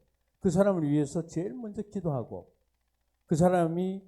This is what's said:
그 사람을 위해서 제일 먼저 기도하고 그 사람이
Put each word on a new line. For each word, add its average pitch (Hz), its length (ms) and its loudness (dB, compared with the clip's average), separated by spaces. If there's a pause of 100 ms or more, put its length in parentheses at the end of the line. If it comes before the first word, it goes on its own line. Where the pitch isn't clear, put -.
(400)
그 190 100 0
사람을 180 380 2
위해서 151 380 0
제일 196 280 -6
먼저 220 280 -8
기도하고 131 720 -6 (760)
그 175 100 0
사람이 180 720 2